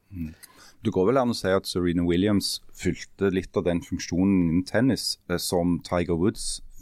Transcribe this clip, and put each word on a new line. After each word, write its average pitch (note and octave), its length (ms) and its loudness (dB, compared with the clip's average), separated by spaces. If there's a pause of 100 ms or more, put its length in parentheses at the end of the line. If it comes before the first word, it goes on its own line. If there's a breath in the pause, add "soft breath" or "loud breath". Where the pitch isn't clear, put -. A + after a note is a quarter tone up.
(120)
Mm. E2 220 -8 (480 loud breath)
Du A2 80 0
går F#2 160 4
vel C3 120 4
an B2 120 2
å A2 40 -2
si - 140 -6
at F#2+ 180 2
Serena F2+ 360 0
Williams F#2 580 0 (140)
fylte - 580 -2
litt F#2 240 -4
av F#2+ 80 0
den F2 160 0
funksjonen F2+ 680 0
innen F2 160 2
tennis, - 540 0 (100)
eh, F2+ 80 0
som F2 480 0
Tiger F2 320 0
Woods - 460 -2 (200)